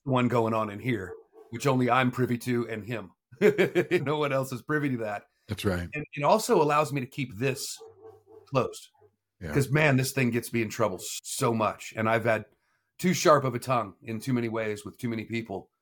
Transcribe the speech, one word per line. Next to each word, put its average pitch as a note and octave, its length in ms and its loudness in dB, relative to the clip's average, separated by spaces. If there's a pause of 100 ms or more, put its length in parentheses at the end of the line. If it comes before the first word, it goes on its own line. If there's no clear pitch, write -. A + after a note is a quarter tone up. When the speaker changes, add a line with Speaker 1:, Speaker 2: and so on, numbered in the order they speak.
Speaker 1:
the C#3 60 -4
one B2 180 4
going A2+ 260 2
on G#2+ 160 -2
in G2+ 100 -10
here, G2+ 320 -4 (380)
which A#2 160 -4
only B2+ 240 2
I'm B2+ 200 4
privy B2 280 0
to A#2 300 -2
and A2 160 -8
him. G#2 260 -8 (300)
<laughs> - 0 - (640)
No D3 140 -2
one C#3+ 140 0
else C3 200 -2
is A2+ 100 -8
privy D3 280 -2
to B2+ 80 -2
that. G#2 260 -6 (240)
Speaker 2:
That's - 160 -6
right. F2 280 0
Speaker 1:
And - 220 -8
it C#3+ 80 -4
also G3 400 4
allows D3 300 2
me C#3+ 80 -2
to B2 60 -6
keep B2 300 -8
this B2 420 -4 (680)
closed. - 420 -2 (520)
Speaker 2:
Yeah. E2+ 120 -8
Speaker 1:
'Cause, A#2+ 180 2
man, D3 280 4
this B2 140 0
thing B2 180 2
gets A2+ 220 -2
me A#2 100 2
in G#2 80 -2
trouble G#2+ 260 0
s-, - 260 -10
so B2 300 -2
much. G#2+ 440 -2
And A2 120 0
I've A2+ 160 2
had A2 220 0 (520)
too F3+ 160 0
sharp C#3+ 300 6
of B2 100 -2
a A#2+ 40 -4
tongue A#2 440 -2
in A2+ 180 -6
too C3 120 -4
many A#2+ 160 0
ways A2 360 -4
with - 140 -12
too A#2+ 100 -4
many A2+ 160 -4
people G#2+ 460 -8 (120)